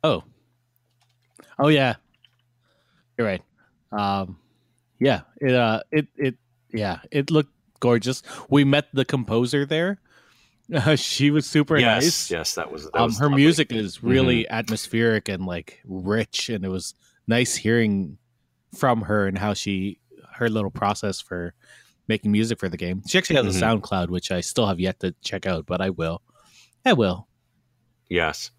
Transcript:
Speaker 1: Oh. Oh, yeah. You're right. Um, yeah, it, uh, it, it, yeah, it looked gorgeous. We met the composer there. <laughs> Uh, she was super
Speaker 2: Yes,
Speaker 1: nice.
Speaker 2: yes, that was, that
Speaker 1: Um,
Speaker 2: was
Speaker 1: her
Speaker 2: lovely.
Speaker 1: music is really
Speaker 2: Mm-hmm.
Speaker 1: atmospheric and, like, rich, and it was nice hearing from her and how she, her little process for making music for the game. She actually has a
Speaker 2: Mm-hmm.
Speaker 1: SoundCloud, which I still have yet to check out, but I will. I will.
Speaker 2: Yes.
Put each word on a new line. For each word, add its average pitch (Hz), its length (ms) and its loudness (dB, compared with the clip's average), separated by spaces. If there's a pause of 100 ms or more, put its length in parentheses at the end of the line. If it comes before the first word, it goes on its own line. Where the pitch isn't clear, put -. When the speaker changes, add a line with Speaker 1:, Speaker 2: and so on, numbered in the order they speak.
Speaker 1:
Oh. 117 220 2 (1300)
Oh, 139 100 4
yeah. 135 280 4 (1200)
You're 117 100 2
right. 95 140 -2 (500)
Um, 98 460 -2 (600)
yeah, 127 220 2 (200)
it, 131 140 2
uh, 113 280 2 (100)
it, 151 240 0
it, 135 180 -2 (380)
yeah, 101 260 -4 (140)
it 143 180 0
looked 151 220 2 (280)
gorgeous. 120 420 0 (260)
We 139 160 6
met 139 280 2
the 131 120 0
composer 123 600 0
there. 170 380 -2
<laughs> - 60 -20 (600)
Uh, 156 220 4
she 143 380 0
was 147 140 0
super 151 340 2
Speaker 2:
Yes, 117 240 4
Speaker 1:
nice. - 260 0
Speaker 2:
yes, 80 240 -4
that 82 160 -6
was, 76 140 -12
that 78 100 -16
Speaker 1:
Um, 113 120 2
Speaker 2:
was 113 120 -2
Speaker 1:
her 131 60 0
Speaker 2:
lovely. 139 180 4
Speaker 1:
music 156 300 4
is 110 320 -6
really 123 400 4
Speaker 2:
Mm-hmm. - 100 -8
Speaker 1:
atmospheric 113 760 0
and, 92 160 -4
like, 87 400 -8
rich, 95 640 -4
and 104 160 -6
it 95 40 -4
was 92 260 -8 (320)
nice 120 300 0
hearing 104 600 0 (600)
from 123 220 2
her 104 260 0
and 98 100 -4
how 104 160 -2
she, 98 460 -4 (380)
her 120 120 -2
little 107 220 -2
process 101 500 -4
for 87 340 -10 (520)
making 107 240 0
music 113 300 0
for 95 80 -4
the 87 80 -8
game. 92 280 -6
She - 140 2
actually 180 160 0 (100)
has - 20 0
a 95 120 0
Speaker 2:
Mm-hmm. 110 260 2
Speaker 1:
SoundCloud, 90 260 -2
which 90 200 -4
I 90 120 -4
still 113 260 0
have 90 100 -2
yet 92 220 -2
to 92 120 -4 (100)
check - 220 -8
out, 92 220 -4
but 90 140 -4
I 95 100 -2
will. 82 320 -6 (640)
I 254 60 4
will. 101 340 0 (840)
Speaker 2:
Yes. 82 500 -2